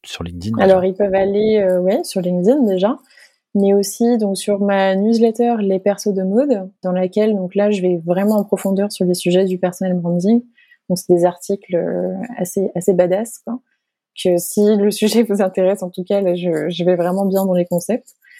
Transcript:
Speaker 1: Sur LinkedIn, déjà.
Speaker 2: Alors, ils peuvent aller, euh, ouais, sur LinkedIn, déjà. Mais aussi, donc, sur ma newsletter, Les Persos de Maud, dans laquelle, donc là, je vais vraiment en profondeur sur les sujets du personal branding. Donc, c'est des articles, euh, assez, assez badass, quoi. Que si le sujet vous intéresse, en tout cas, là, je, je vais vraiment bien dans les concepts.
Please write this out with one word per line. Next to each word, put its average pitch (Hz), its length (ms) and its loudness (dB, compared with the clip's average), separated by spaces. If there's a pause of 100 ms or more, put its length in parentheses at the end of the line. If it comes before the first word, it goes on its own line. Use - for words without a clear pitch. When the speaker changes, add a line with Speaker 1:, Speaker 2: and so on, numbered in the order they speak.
Speaker 1:
Sur - 200 -12
LinkedIn, 87 340 -8
déjà. 208 60 2
Speaker 2:
Alors, 190 200 6
ils 185 120 -2
peuvent 202 180 0
aller, 202 440 2
euh, 185 220 2
ouais, 202 240 0
sur - 180 -4
LinkedIn, 180 420 2
déjà. 196 340 0 (560)
Mais 196 200 2
aussi, 233 440 0
donc, 202 180 -2
sur 202 240 -2
ma 196 360 2
newsletter, 226 640 2
Les 196 200 0
Persos 202 340 -2
de 190 100 -2
Maud, 202 480 0 (100)
dans 185 100 -4
laquelle, 185 440 0
donc 185 180 -4
là, 202 160 2
je 196 140 0
vais 180 200 0
vraiment 190 340 0
en 202 60 0
profondeur 196 480 -2
sur 185 140 -4
les 180 80 2
sujets 180 320 2
du 185 140 -2
personal 180 360 -2
branding. 175 460 0 (480)
Donc, 180 80 0
c'est - 160 2
des 175 100 4
articles, 180 520 -4
euh, 180 400 -2 (200)
assez, 185 380 -4
assez 180 200 0
badass, 180 520 0
quoi. 240 140 -8 (600)
Que 180 180 2
si 208 380 2
le 208 140 2
sujet 214 320 0
vous 208 200 0
intéresse, 190 420 0
en 180 80 -10
tout 185 120 -10
cas, 202 180 0
là, 180 120 0
je, 170 360 -2
je 170 140 -4
vais 180 120 4
vraiment 180 320 0
bien 190 180 0
dans 190 80 0
les 180 120 2
concepts. 180 440 -4 (300)